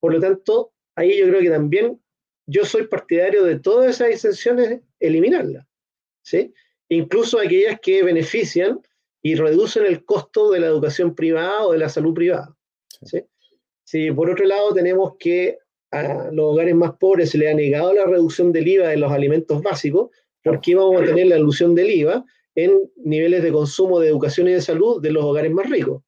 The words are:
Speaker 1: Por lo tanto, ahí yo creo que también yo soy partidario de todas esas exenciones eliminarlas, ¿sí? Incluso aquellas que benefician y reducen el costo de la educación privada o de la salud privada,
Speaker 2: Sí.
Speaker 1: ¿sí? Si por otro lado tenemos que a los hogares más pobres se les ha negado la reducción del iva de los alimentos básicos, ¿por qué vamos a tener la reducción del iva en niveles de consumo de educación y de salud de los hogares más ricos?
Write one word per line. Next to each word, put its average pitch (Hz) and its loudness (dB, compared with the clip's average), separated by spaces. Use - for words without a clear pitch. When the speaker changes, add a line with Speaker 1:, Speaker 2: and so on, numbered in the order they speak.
Speaker 1:
Por 165 0
lo 165 0
tanto, 190 -2
ahí 185 0
yo 190 2
creo 190 2
que 175 2
también 160 -2
yo 175 0
soy 220 -4
partidario 190 0
de 156 0
todas 240 2
esas 247 0
exenciones 233 -2
eliminarlas, 170 0
¿sí? - -4
Incluso 226 -2
aquellas 202 0
que 190 2
benefician 175 -2
y 156 -2
reducen 175 0
el 175 -2
costo 208 0
de 180 2
la 165 0
educación 156 -2
privada 170 -2
o 175 0
de 165 0
la 156 -2
salud 156 -4
privada, 170 -2
Speaker 2:
Sí. 165 -10
Speaker 1:
¿sí? - -12
Si 156 -4
por 160 -2
otro 185 -2
lado 202 0
tenemos 185 0
que 180 -2
a 143 -6
los 151 0
hogares 165 2
más 165 2
pobres 175 2
se 156 -2
les 151 2
ha - 0
negado 151 0
la 202 2
reducción 175 0
del 165 0
iva 185 4
de 156 0
los 143 0
alimentos 147 0
básicos, 185 -2
¿por 156 -2
qué 175 0
vamos 190 4
a 160 2
tener 175 2
la 175 4
reducción 156 2
del 185 2
iva 190 0
en 381 2
niveles 165 0
de 165 0
consumo 160 0
de 160 2
educación 151 0
y 180 2
de 180 0
salud 185 0
de 151 -2
los 151 0
hogares 151 0
más 190 -2
ricos? 139 -4